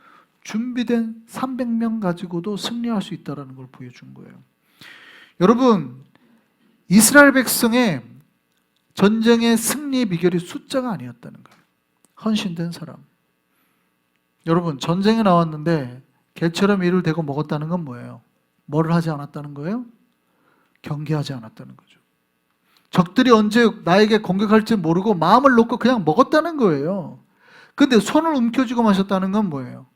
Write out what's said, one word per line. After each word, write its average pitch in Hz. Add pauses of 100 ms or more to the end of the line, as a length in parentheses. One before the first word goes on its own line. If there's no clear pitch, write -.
(420)
준비된 233
삼백 262
명 226
가지고도 180
승리할 233
수 -
있다라는 139
걸 131
보여준 127
거예요. - (1040)
여러분, 185 (840)
이스라엘 277
백성의 233 (880)
전쟁의 226
승리의 254
비결이 175
숫자가 254
아니었다는 127
거예요. - (640)
헌신된 175
사람. - (1500)
여러분, 165
전쟁에 196
나왔는데 156 (300)
개처럼 190
이를 180
대고 160
먹었다는 151
건 175
뭐예요? 123 (440)
뭐를 160
하지 165
않았다는 147
거예요? 190 (960)
경계하지 147
않았다는 127
거죠. - (880)
적들이 247
언제 214 (140)
나에게 208
공격할지 214
모르고 190
마음을 226
놓고 233
그냥 233
먹었다는 302
거예요. 156 (520)
근데 254
손을 311
움켜쥐고 233
마셨다는 190
건 208
뭐예요? 127